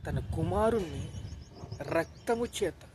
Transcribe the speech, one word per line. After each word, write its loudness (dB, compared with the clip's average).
తన 0
కుమారుణ్ణి 2
రక్తము 2
చేత 0